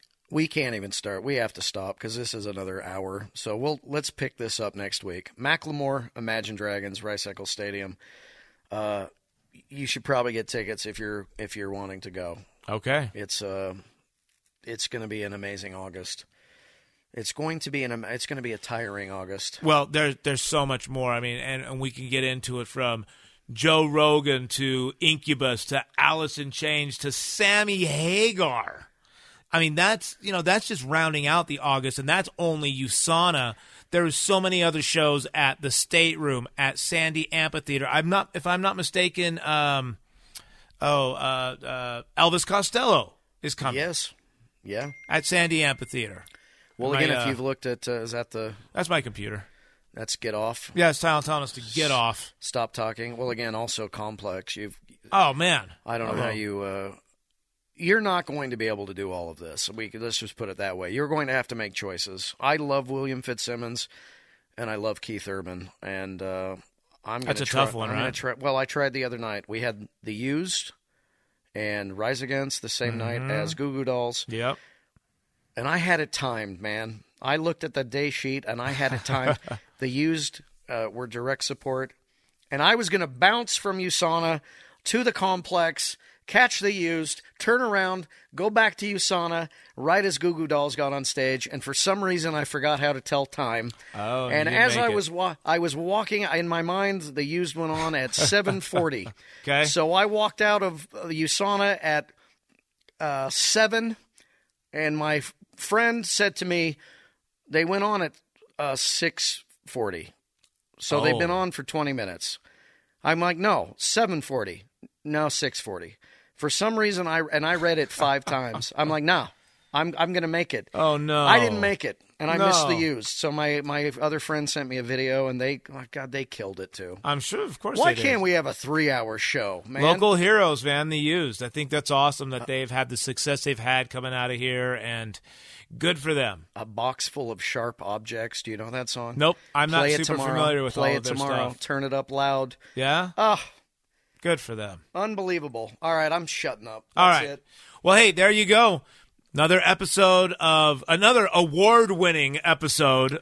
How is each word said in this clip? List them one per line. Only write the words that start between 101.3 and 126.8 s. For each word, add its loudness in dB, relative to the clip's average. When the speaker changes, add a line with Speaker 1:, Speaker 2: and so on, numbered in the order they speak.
Speaker 1:
at, 0
uh, -2
seven, 2
and 0
my 2
f-, -6
friend 2
said 0
to -6
me, 0
"They 4
went 0
on 2
at, -2
uh, -2
six 0
forty." -6
So 0
they've 4
been 0
Speaker 2:
Oh. 0
Speaker 1:
on -2
for -8
twenty -2
minutes. -6
I'm 4
like, 2
"No, 0
seven 0
forty. -6
No, 0
six -2
forty." -10
For -2
some 0
reason, 2
I, 0
and 2
I 2
read 2
it 0
five 2
Speaker 2:
<laughs> -
Speaker 1:
times. -4
I'm 2
like, 0
"No, 2
I'm, 0
I'm 2
gonna 0
make -2
it." -6
Speaker 2:
Oh, 4
no. 2
Speaker 1:
I 8
didn't 2
make 0
it, -6
and -2
I 2
missed 6
The 2
Speaker 2:
No. 0
Speaker 1:
Used. -2
So -4
my, 0
my -2
other 0
friend -4
sent -6
me -6
a -2
video, 0
and -4
they, -2
oh, -14
God, -10
they -6
killed -10
it, -10
too. -12